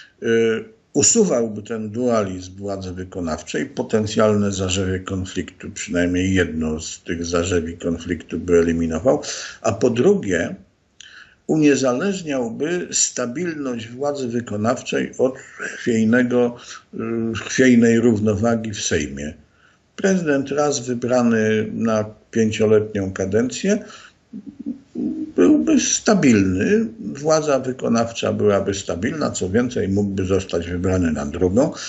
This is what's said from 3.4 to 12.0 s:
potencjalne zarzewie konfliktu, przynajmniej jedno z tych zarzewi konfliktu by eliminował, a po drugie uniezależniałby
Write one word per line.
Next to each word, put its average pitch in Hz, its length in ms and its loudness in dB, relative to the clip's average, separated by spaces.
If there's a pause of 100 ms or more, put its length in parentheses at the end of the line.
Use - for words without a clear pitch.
potencjalne 107 840 0
zarzewie 95 480 -2
konfliktu, 95 680 -8
przynajmniej 90 640 -2
jedno 80 460 0
z - 220 -14
tych 85 220 -6
zarzewi 85 520 -2
konfliktu 85 640 -6
by 85 200 2
eliminował, 82 640 0 (380)
a 110 120 -2
po 123 180 2
drugie 120 640 0 (920)
uniezależniałby 147 1500 0